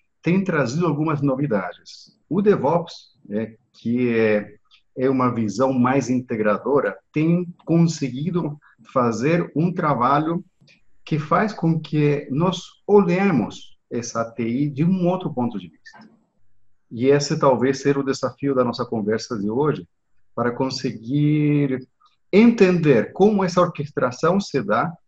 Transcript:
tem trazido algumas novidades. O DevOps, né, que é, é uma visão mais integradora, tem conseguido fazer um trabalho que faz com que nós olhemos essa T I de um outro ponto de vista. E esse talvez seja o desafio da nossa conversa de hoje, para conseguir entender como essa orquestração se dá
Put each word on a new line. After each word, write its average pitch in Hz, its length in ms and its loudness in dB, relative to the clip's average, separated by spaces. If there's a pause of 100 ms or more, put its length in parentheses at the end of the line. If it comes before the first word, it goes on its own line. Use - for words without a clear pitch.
(220)
tem 175 200 2
trazido 160 440 -2
algumas 151 340 -2
novidades. 127 960 -4 (100)
O 196 140 0
DevOps, 170 720 0 (100)
né, 107 320 -6 (160)
que 120 420 -2
é, 107 400 2 (440)
é 131 100 2
uma 127 240 2
visão 113 400 0
mais 127 380 2
integradora, 110 880 0 (120)
tem 170 360 0 (180)
conseguido 160 960 0 (340)
fazer 127 640 0
um 170 160 0
trabalho 151 720 0 (600)
que 156 120 -2
faz 196 360 0
com 165 260 0
que 147 500 0
nós 170 300 -2 (260)
olhemos 185 920 2 (120)
essa 117 400 -4
T - 120 -6
I 123 260 -2
de 135 160 -2
um 180 240 2
outro 180 240 -2
ponto 113 260 -4
de 90 100 -14
vista. - 380 -20 (840)
E 120 160 -4
esse 143 320 2
talvez 135 420 2
seja 143 200 0
o 135 40 -2
desafio 131 500 -4
da 127 80 2
nossa 120 220 -2
conversa 110 540 -4
de 101 100 -4
hoje, 135 400 -2 (460)
para 117 160 -2
conseguir 135 1400 -2 (420)
entender 185 840 4
como 202 300 2
essa 180 200 0
orquestração 160 760 -2
se 170 220 -4
dá 117 320 -2 (160)